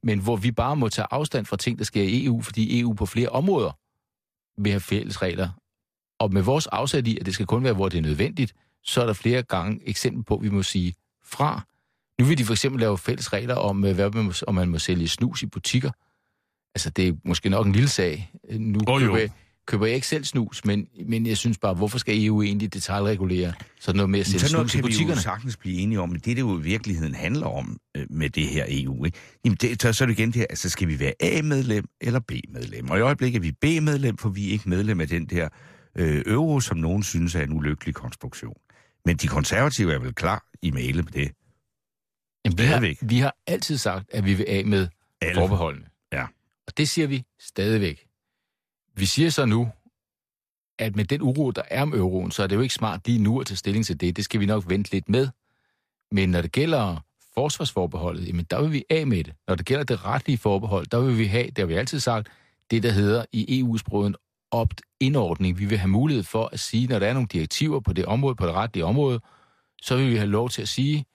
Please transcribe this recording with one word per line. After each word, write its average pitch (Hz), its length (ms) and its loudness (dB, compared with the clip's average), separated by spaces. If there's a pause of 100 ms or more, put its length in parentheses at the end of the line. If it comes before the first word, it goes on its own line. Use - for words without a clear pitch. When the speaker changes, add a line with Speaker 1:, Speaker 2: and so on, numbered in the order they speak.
Speaker 1:
men 107 160 0
hvor 110 180 0
vi 104 140 0
bare 120 260 0
må 123 120 2
tage - 220 -4
afstand 135 360 -2
fra 101 100 -6
ting, 117 220 -2
der 107 60 -4
sker 101 180 -2
i 104 240 2
E 131 40 2
U, 117 120 0
fordi 110 380 0
E 120 60 0
U 117 60 0
på 104 140 -2
flere 117 220 0
områder 131 500 0 (840)
vil 101 100 2
have 101 80 0
fælles 98 420 -4
regler. 90 260 -2 (680)
Og 104 140 2
med 95 100 4
vores 135 240 2
afsæt 127 400 -2
i, 113 120 0
at 87 80 -6
det 92 80 -2
skal 101 120 -2
kun 123 180 0
være, 127 80 4
hvor 95 160 2
det 87 100 -2
er 80 40 0
nødvendigt, 78 520 0 (280)
så - 200 0
er 120 40 2
der 110 60 0
flere 120 300 0
gange 95 460 -2
eksempel 117 360 -2
på, 107 120 0
at 92 60 -6
vi 107 60 0
må 98 140 2
sige 87 320 0 (300)
fra. - 420 -4 (540)
Nu 123 40 8
vil 151 140 4
de 123 60 2
for 107 80 0
eksempel 131 280 0
lave 104 180 2
fælles - 340 -4
regler 120 220 -2
om, 98 300 0
øh, 98 100 4
hvad 98 160 2
man 110 140 0
må, 92 80 -2 (140)
om 101 80 0
man 90 140 2
må 82 100 0
sælge 85 300 0
snus - 340 -2
i - 40 -6
butikker. 127 440 -2 (840)
Altså, - 160 -4
det - 180 2
er - 40 2 (120)
måske 87 240 -2
nok 101 180 2
en 98 60 4
lille 127 160 4
sag. 90 440 -2 (180)
Nu 110 380 -2
Speaker 2:
Åh, 135 140 4
jo. 120 40 6
Speaker 1:
køber 107 120 4
jeg, 107 120 0 (360)
køber 107 200 0
jeg 113 80 2
ikke 135 120 -2
selv 151 180 -2
snus, - 400 -4
men, 104 240 0 (180)
men 113 200 0
jeg 110 100 0
synes 110 220 0
bare, 98 160 0
hvorfor 104 240 0
skal 107 260 2
E 107 80 4
U 104 100 4
egentlig 101 320 0
detailregulere 95 760 0 (280)
sådan 95 160 0
noget 98 140 2
med 101 100 4
at - 60 0
Speaker 3:
Men - 40 0
Speaker 1:
sælge 101 100 2
Speaker 3:
sådan 151 120 2
noget - 180 2
Speaker 1:
snus - 40 -2
i - 80 2
Speaker 3:
kan 120 60 0
vi 117 40 2
jo 110 40 2
Speaker 1:
butikkerne? 160 240 2
Speaker 3:
sagtens 107 360 -6
blive 92 220 -4
enige 104 220 0
om, 87 80 -2
men 87 100 -4
det, 117 180 -2
det 135 40 -2
jo 104 180 0
i 78 40 -4
virkeligheden 85 520 -2
handler 98 320 -4
om, 65 320 -6 (180)
øh, 71 140 -6
med 76 200 -2
det 76 180 0
her 71 200 -2
E 67 200 -2
U, 65 160 -4
ikke? 82 140 -2 (260)
Jamen, 107 160 4
det, 117 220 0
så, 117 100 4
så 127 120 2
er - 20 2
det 110 120 2
igen 113 100 2
det 117 80 -2
her, 117 140 0
altså, - 180 -6
skal 87 200 -2
vi 71 120 -2
være 69 200 -2
A-medlem 131 680 0 (120)
eller 120 200 0
B-medlem? 62 720 -10
Og 90 80 2
i - 20 4
øjeblikket 127 380 2
er 90 40 0
vi 80 100 -2
B-medlem, 147 640 0
for - 120 -4
vi 101 200 -4
er 95 40 0
ikke 107 160 -2
medlem 95 320 0
af 78 80 -2
den 82 180 -4
der, 85 220 -2 (480)
øh, 76 300 2
euro, 143 340 2
som 85 180 -2
nogen 87 240 0
synes 85 320 -2
er 80 80 0
en 71 100 -4
ulykkelig 76 420 -4
konstruktion. - 600 -12 (480)
Men 87 120 2
de - 120 -2
konservative 92 680 2
er 67 40 -2
vel 64 160 -6
klar 98 300 -2 (180)
i 85 80 0
mælet 67 340 -2
med - 80 -10
det? 69 200 -2 (1120)
Speaker 1:
Jamen, 92 140 2
vi 110 60 2
har, 143 80 6
Speaker 3:
Stadigvæk. 110 300 2
Speaker 1:
vi 120 160 2
har 135 180 2 (100)
altid 160 320 -2
sagt, 95 340 -4
at 107 120 -2
vi 98 100 4
vil 95 140 0
af 98 160 0
med 98 240 2 (320)
Speaker 3:
Alle. 85 140 -2
Speaker 1:
forbeholdene. 85 520 0 (260)
Speaker 3:
Ja. 67 100 -4 (440)
Speaker 1:
Og - 100 -12
det 151 120 2
siger 160 180 0
vi 135 160 -2 (180)
stadigvæk. 101 640 -2 (920)
Vi 95 100 0
siger 160 240 4
så 147 140 2
nu, 117 240 2 (1080)
at 107 180 -2
med 107 80 2
den 143 180 0
uro, 131 280 2
der - 200 -4
er 123 120 0
om 151 120 0
euroen, 92 360 0
så - 120 -2
er 98 40 2
det 98 100 0
jo 110 40 2
ikke 131 140 0
smart 95 320 -4
lige 120 120 4
nu 110 220 4
at - 60 -8
tage 98 100 -8
stilling 101 300 -2
til 82 140 -4
det. 87 160 0
Det 104 80 -4
skal - 160 -2
vi 101 60 2
nok 104 220 0
vente 98 220 0
lidt 95 180 -2
med. 131 200 2 (840)
Men 95 160 2
når 87 140 2
det 85 100 -4
gælder 127 520 0 (300)
forsvarsforbeholdet, 87 920 -2
jamen, 87 220 -2
der - 120 0
vil 156 100 2
vi 139 180 -2
af 160 160 2
med 92 180 2
det. - 100 -14 (140)
Når 92 60 2
det 85 120 -4
gælder 139 180 0
det 120 200 -2
retlige 135 340 0
forbehold, 98 480 0
der 117 140 0
vil 127 180 2
vi 110 80 4
have, 117 200 2
det - 120 -8
har 95 80 0
vi 80 80 0
altid 127 260 -2
sagt, 110 280 -2 (420)
det 117 120 2
der 120 80 2
hedder 104 420 4
i 127 280 0
E 127 40 2
U-sproget 104 420 0
en 98 80 0 (360)
opt-in-ordning. 107 1080 0
Vi 104 60 -2
vil 104 140 0
have 95 100 2
mulighed 117 360 2
for 113 280 -2
at - 80 -8
sige, 120 260 0
når 123 120 0
der 98 80 2
er 117 60 2
nogle 127 200 0
direktiver 139 480 0
på 98 120 0
det 87 140 0
område, 127 280 2
på 98 120 -2
det 82 80 -2
retlige 98 300 -2
område, 123 360 2 (640)
så 127 140 0
vil 131 140 4
vi 117 60 4
have 104 140 2
lov 113 200 2
til - 120 -6
at - 60 -6
sige 143 360 0 (100)